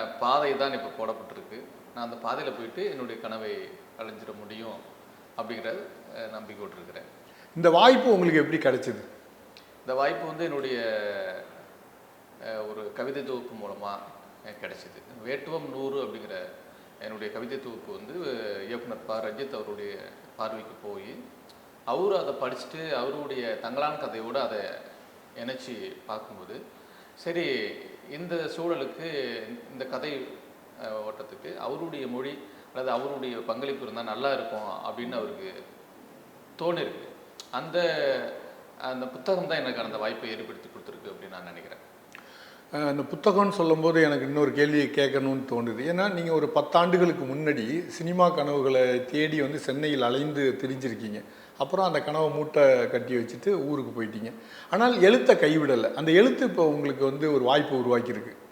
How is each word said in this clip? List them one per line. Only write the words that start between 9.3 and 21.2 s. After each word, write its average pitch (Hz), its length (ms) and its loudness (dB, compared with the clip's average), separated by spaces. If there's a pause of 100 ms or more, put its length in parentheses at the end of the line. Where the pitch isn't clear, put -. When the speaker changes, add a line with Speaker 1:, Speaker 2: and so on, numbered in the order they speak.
Speaker 1:
இந்த 127 140 -6
வாய்ப்பு 147 340 0
வந்து 156 160 -6
என்னுடைய, 135 340 -2 (1600)
அஹ், 110 260 -8
ஒரு 107 260 -10
கவிதை 135 300 -4
தொகுப்பு 123 320 -8
மூலமா 101 380 -8 (460)
எனக்கு 107 220 -16
கிடைச்சது. - 380 -14 (240)
வேட்டுவம் 143 480 -8
நூறு 135 300 -4
அப்படிங்கிற 104 340 -10 (640)
என்னுடைய 104 320 -10
கவிதை 120 260 -8
தொகுப்பு 117 340 -12
வந்து, 107 200 -14 (140)
அஹ், 107 380 -6
இயக்குனர் 117 400 -10
ப. 113 100 -6
ரஞ்சித் 110 380 -6
அவருடைய 104 380 -8 (460)
பார்வைக்கு 110 460 -8
போய், 101 280 -12 (760)